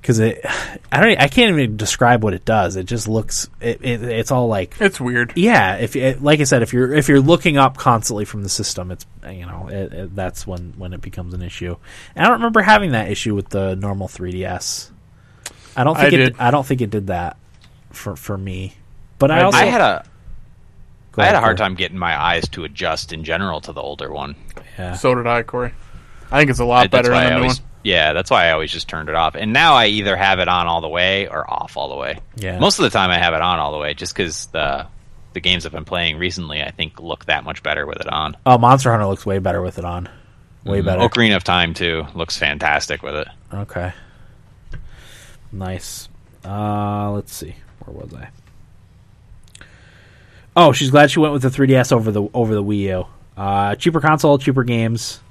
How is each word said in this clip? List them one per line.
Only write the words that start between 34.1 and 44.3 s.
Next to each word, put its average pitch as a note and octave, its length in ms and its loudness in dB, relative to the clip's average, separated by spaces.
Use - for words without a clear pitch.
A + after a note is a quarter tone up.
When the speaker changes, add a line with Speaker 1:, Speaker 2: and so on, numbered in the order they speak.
Speaker 3:
'cause E2+ 380 -6
the, C#2 340 -4
the F#2 80 -8
games F2 240 0
I've D2+ 80 -10
been D#2+ 100 -10
playing E2 340 -4
recently, E2 460 -6
I - 80 -10
think, - 300 -10
look E2 240 -10
that D2+ 180 -2
much D2+ 200 -12
better D2+ 220 -4
with D2 140 -10
it - 80 -8
on. D2+ 380 -6
Speaker 1:
Oh, B2+ 120 8
Monster B2 340 4
Hunter G#2+ 160 0
looks G2 180 -4
way G2 140 0
better F#2 220 -2
with F2+ 160 -8
it E2+ 60 -10
on. F2 240 -8
Way G2+ 140 -2
Speaker 3:
Mm-hmm. F2+ 80 0
Speaker 1:
better. F#2 160 0
Speaker 3:
Ocarina A2+ 340 4
of F2+ 80 -2
Time, F2 300 0
too, D#2+ 420 -4
looks E2 220 -6
fantastic D2 640 -2
with C#2 120 -8
it. D2 120 -6
Speaker 1:
Okay. F2+ 380 -8